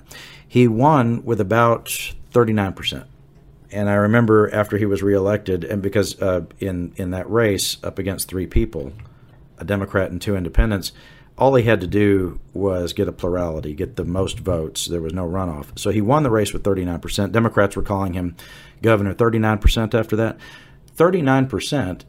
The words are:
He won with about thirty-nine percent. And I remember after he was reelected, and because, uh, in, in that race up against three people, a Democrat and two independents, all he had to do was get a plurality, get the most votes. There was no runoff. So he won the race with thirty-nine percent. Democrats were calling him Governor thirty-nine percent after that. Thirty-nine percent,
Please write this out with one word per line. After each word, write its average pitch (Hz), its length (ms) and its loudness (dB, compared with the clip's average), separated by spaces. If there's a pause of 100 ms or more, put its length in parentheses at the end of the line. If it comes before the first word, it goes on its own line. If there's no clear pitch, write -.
(480)
He 123 200 6
won 117 560 2
with 117 160 -2
about 113 760 0 (180)
thirty-nine 107 420 2
percent. - 320 -8 (680)
And 101 180 -2
I 101 40 2
remember 107 600 4
after 104 240 0
he 107 80 0
was 98 160 0
reelected, 98 640 0
and 101 180 -4
because, 98 400 -2
uh, 92 200 0 (180)
in, 90 380 -6
in 92 140 -6
that 92 200 -6
race 104 520 0
up 85 140 -8
against 95 300 -4
three 90 180 -4
people, 73 460 -2 (680)
a 85 80 -12
Democrat 98 460 -2
and 87 100 -8
two 104 140 -2
independents, 95 560 0 (460)
all 135 180 4
he 117 80 4
had 110 180 2
to 92 60 -6
do 98 520 2 (140)
was 90 400 -2
get 98 140 0
a 85 60 -4
plurality, 85 600 -4
get 85 220 -8
the 90 80 -4
most 87 340 -4
votes. 82 480 -4
There 85 160 -4
was 80 120 -6
no 92 120 -4
runoff. 82 540 -6
So 104 100 -4
he 104 120 0
won 139 200 2
the 135 80 0
race 110 240 0
with - 100 -4
thirty-nine 90 360 -2
percent. 95 320 -4
Democrats 107 440 2
were 98 60 -4
calling 95 320 -2
him 90 220 -4 (480)
Governor 101 320 2
thirty-nine 110 420 2
percent 110 380 2
after 110 220 -2
that. 113 200 -2 (560)
Thirty-nine 139 540 2
percent, 98 600 -4